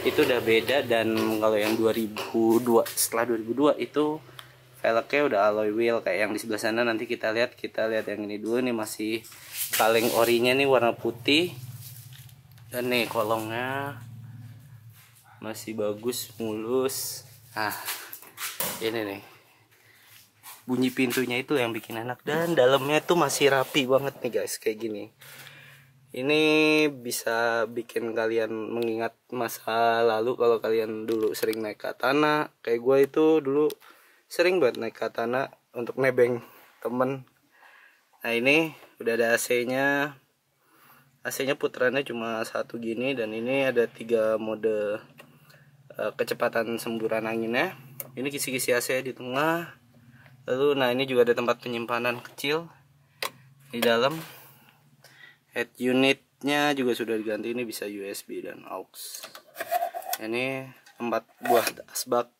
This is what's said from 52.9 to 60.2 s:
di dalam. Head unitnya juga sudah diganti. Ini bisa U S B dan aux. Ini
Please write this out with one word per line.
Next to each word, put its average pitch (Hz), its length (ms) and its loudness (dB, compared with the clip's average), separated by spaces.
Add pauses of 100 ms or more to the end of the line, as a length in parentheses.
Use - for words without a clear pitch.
di 117 160 -4
dalam. 120 320 2 (1400)
Head 117 240 -6
unitnya 135 960 2
juga 123 240 0
sudah 113 240 -2
diganti. 107 320 -4
Ini 120 160 -6
bisa 107 160 -10
U 104 160 -8
S 98 240 -10
B 95 160 -10
dan 90 240 -14
aux. 92 240 -12 (1300)
Ini 131 560 -6 (240)